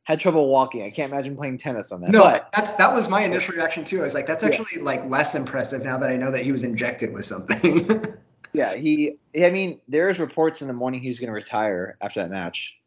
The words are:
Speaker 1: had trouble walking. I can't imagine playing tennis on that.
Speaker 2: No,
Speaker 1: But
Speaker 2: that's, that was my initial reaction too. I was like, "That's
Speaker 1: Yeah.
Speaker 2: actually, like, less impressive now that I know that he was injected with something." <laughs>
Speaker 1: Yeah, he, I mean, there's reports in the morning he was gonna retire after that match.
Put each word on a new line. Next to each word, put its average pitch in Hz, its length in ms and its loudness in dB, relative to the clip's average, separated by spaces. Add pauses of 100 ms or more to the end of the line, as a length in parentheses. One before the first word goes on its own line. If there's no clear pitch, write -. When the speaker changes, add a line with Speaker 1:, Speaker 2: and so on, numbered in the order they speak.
Speaker 1:
had 160 160 -2
trouble 160 300 4
walking. 127 340 4
I 104 60 -8
can't 139 220 -6
imagine 139 260 -6
playing 131 200 -6
tennis 117 360 -6
on 90 80 -10
that. 165 100 0
Speaker 2:
No, 208 120 12
Speaker 1:
But 139 300 6
Speaker 2:
that's, 208 200 0
that 240 200 6
was 226 140 0
my 196 160 0
initial 180 320 -2
reaction 160 300 -4
too. 185 160 -2
I - 20 0
was 139 100 -4
like, 139 140 -4
"That's 160 160 -2
Speaker 1:
Yeah. 208 60 4
Speaker 2:
actually, 220 320 -2
like, 135 280 -4
less 143 240 0
impressive 135 520 -4
now 131 120 -4
that 131 120 0
I 127 80 0
know 131 140 -2
that 127 100 -2
he 135 100 -2
was 120 120 0
injected 120 500 -4
with 101 120 -8
something." 170 920 0
<laughs> - 40 -20 (320)
Speaker 1:
Yeah, 113 200 0
he, 147 400 0 (200)
I 175 140 6
mean, 185 380 -2
there's 175 320 2
reports 160 420 -2
in 139 60 -10
the 127 80 -6
morning 127 260 -4
he 131 60 -8
was 120 120 -6
gonna 120 120 -6
retire 107 680 -4
after 101 180 -6
that 87 100 -4
match. 90 460 -8 (120)